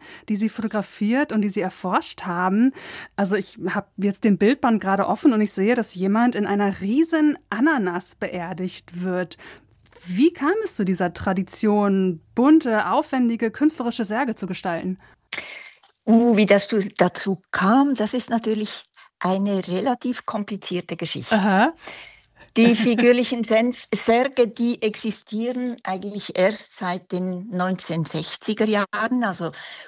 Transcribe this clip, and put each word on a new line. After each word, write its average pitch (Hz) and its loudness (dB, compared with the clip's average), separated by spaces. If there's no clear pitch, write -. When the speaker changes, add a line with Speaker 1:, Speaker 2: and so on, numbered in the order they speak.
Speaker 1:
die 214 -2
Sie 214 0
fotografiert 220 -2
und 214 0
die 208 0
Sie 190 -2
erforscht 185 -4
haben. 190 2
Also 202 0
ich - -8
hab - -6
jetzt 196 -2
den 202 4
Bildband 226 2
gerade 196 0
offen 226 2
und 220 4
ich 214 0
sehe, 214 2
dass 226 -2
jemand 214 2
in 208 -2
einer 202 0
riesen 302 2
Ananas 202 0
beerdigt 175 -8
wird. 180 -4
Wie 208 4
kam 302 0
es - -2
zu 208 -2
dieser 180 0
Tradition, 190 0
bunte, 247 4
aufwendige, 240 0
künstlerische 240 0
Särge 226 -2
zu 202 -8
gestalten? 180 -4
Speaker 2:
Uh, 226 6
wie 208 4
das 196 4
du, 208 0
dazu 180 0
kam, 262 2
das 214 -2
ist 247 -4
natürlich 220 -2
eine 196 -2
relativ 240 -2
komplizierte 190 -6
Geschichte. 147 -4
Speaker 1:
Aha. 208 4
Speaker 2:
Die 233 6
figürlichen 240 2
Sen-, 226 2
Särge, 240 2
die 233 -2
existieren 233 -4
eigentlich 196 -8
erst 202 0
seit 180 -6
den 185 -4
neunzehnhundertsechziger 180 -2
Jahren, 214 -2
also 180 -4